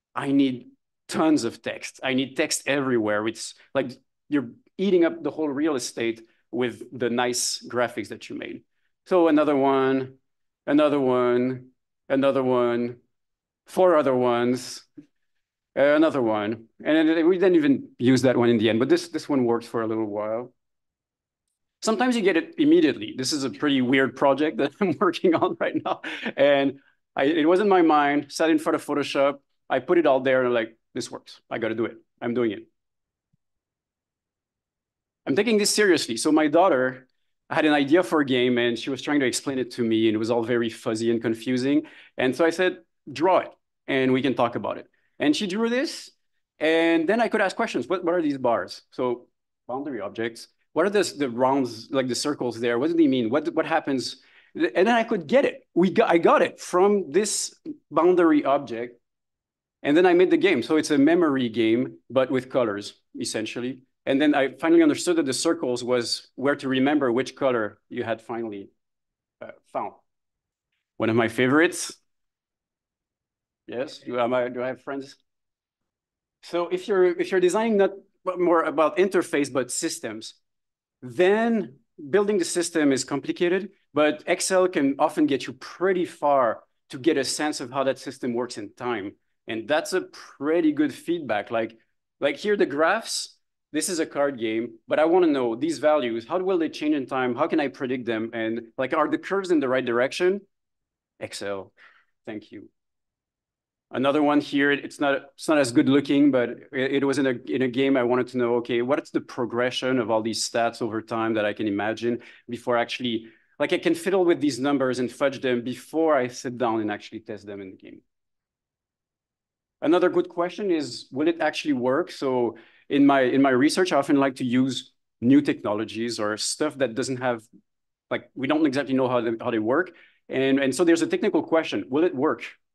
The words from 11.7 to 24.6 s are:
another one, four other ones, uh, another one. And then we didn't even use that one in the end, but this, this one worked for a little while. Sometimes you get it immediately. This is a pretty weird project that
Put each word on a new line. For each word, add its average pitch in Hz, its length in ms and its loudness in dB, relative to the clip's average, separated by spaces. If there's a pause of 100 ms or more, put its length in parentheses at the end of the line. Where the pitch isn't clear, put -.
another 139 340 2
one, 120 540 0 (680)
four 180 320 4
other 135 180 2
ones, 123 720 0 (920)
uh, 143 180 4
another 151 260 2
one. 110 440 -2 (180)
And 156 260 2
then 165 180 2
we 190 100 4
didn't 180 180 4
even 139 420 2
use 123 240 4
that 123 160 4
one 120 120 4
in 120 80 4
the 110 120 4
end, 110 100 2
but 135 100 0
this, 170 200 2
this 151 180 -10
one 135 180 2
worked 117 200 0
for 120 160 -6
a 110 60 -4
little 110 180 -4
while. 107 480 -6 (1300)
Sometimes 240 340 0
you 233 60 0
get 180 160 2
it - 200 -4
immediately. 147 600 2
This 131 160 -4
is 139 100 -4
a 135 60 -4
pretty 139 320 0
weird 131 340 2
project 147 420 0
that 139 200 -2